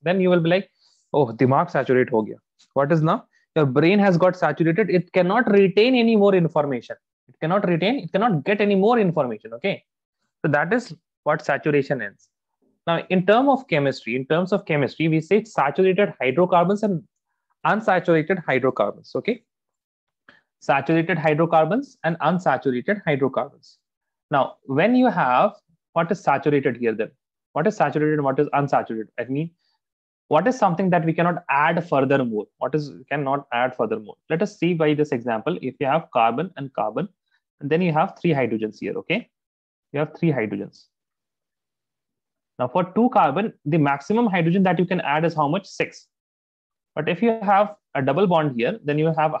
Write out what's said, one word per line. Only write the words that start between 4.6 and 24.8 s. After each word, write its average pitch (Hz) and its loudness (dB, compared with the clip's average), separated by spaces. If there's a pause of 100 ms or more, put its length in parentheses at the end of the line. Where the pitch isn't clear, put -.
It 175 -2
cannot 196 2
retain 202 4
any 226 4
more 202 4
information. 143 -2 (320)
It - -20
cannot 190 -2
retain, 180 0
it 175 -12
cannot 196 0
get 208 0
any 208 2
more 214 4
information, 135 -2
okay? 139 -6 (600)
So 160 0
that 151 0
is 233 -4 (280)
what 156 -2
saturation 143 0
is. - -14 (580)
Now, 165 -2
in 185 2
term 233 4
of - 0
chemistry, 135 -2
in 131 -4
terms 180 0
of 196 -2
chemistry, 147 -2
we 160 2
say 202 0
saturated 185 0
hydrocarbons 175 2
and 196 -2 (640)
unsaturated 180 0
hydrocarbons, 127 -2
okay? 202 -4 (1160)
Saturated 165 0
hydrocarbons 165 0
and 165 -2
unsaturated 151 -2
hydrocarbons. 135 -4 (540)
Now, 139 0
when 170 0